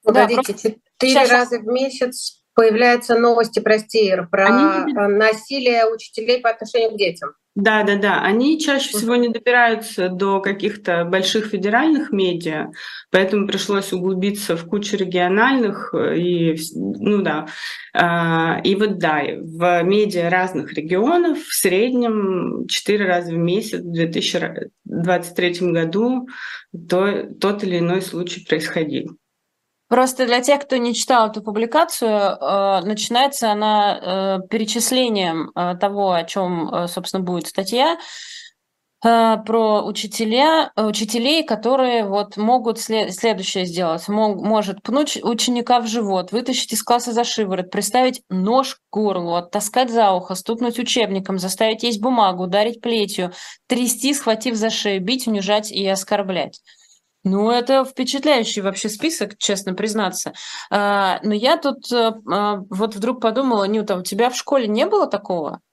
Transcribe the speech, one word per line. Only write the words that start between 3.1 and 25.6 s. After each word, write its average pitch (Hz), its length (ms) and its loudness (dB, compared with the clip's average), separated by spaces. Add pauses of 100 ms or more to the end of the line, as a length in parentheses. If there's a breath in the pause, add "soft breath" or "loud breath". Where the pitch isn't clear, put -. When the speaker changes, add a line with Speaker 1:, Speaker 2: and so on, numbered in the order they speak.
Speaker 1:
новости, 233 420 4
прости, 214 500 2
Ир, 185 200 0
про, 190 160 2
Speaker 3:
Они... 285 480 4
Не 208 60 -2
Speaker 1:
э, 202 80 2
насилие 220 800 2
учителей 226 520 -2
по 240 100 0
отношению 226 420 0
к 208 60 -10
детям. 170 340 -2 (240)
Speaker 3:
Да, 208 280 4
да, 202 140 4
да. 196 260 2
Они 254 360 2
чаще 269 300 0
Speaker 1:
Мгм. 220 80 -6
Speaker 3:
всего 226 180 0
не 240 140 4
добираются 226 800 2
до 196 300 0
каких-то 190 680 -2
больших 190 420 0
федеральных 233 640 2
медиа, 170 600 -2 (400 loud breath)
поэтому 196 360 2
пришлось 196 460 -2
углубиться 185 640 -2
в 170 100 -10
кучу 208 300 -2
региональных, 196 960 0
э, 151 240 0
и 170 360 2
вс-, 165 220 -8
ну 202 460 0
да. 156 260 -2 (460 loud breath)
А, 165 720 2
и 190 120 4
вот 202 220 0
да, 156 240 0
и - 180 -4
в 170 440 0
медиа 185 460 2
разных 180 440 -2
регионов 254 680 0
в - 100 -8
среднем 214 1120 0
четыре 208 380 0
раза 175 280 0
в 165 40 -2
месяц 175 440 -2
в 170 100 -10
две 165 160 0
тысячи 165 320 -2 (440)
двадцать 170 520 -2
третьем 180 380 0